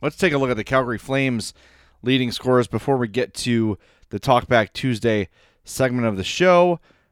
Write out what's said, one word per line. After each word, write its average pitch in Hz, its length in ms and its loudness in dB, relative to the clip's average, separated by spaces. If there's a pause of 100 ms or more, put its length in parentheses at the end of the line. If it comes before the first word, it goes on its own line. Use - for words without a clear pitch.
Let's 147 160 -4
take 180 160 0
a 143 60 0
look 131 120 0
at 113 60 0
the 107 80 -4
Calgary 123 320 0
Flames 135 560 -4 (500)
leading 123 300 2
scorers 127 340 2
before 131 300 -2
we 120 120 -2
get 123 260 -4
to 113 440 0 (300)
the 104 100 -8
Talk 123 300 2
Back 113 240 2
Tuesday 110 560 -2 (360)
segment 123 420 -2
of 104 100 -2
the 92 80 -4
show. 175 560 2 (320)